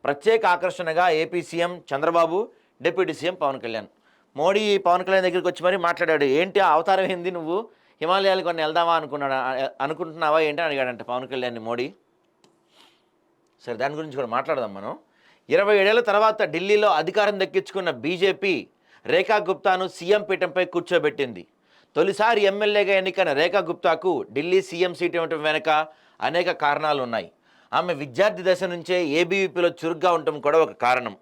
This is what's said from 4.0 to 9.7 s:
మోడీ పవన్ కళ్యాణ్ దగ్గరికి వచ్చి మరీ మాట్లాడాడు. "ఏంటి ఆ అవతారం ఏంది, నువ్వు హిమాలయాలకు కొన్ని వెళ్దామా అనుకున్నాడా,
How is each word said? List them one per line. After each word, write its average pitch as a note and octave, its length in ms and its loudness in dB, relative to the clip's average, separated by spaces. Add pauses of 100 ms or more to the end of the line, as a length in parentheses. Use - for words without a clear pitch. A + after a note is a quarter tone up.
మోడీ G3+ 420 2
పవన్ F3+ 260 2
కళ్యాణ్ F#3+ 200 2
దగ్గరికి F3 240 0
వచ్చి E3+ 160 -6
మరీ F#3 120 2
మాట్లాడాడు. E3+ 480 2
"ఏంటి F3 360 2
ఆ F3 120 4
అవతారం F#3 400 2
ఏంది, F3 180 -4
నువ్వు F3 380 -6 (320)
హిమాలయాలకు F#3+ 440 2
కొన్ని E3 180 -2
వెళ్దామా E3+ 320 2
అనుకున్నాడా, C3+ 760 -2 (100)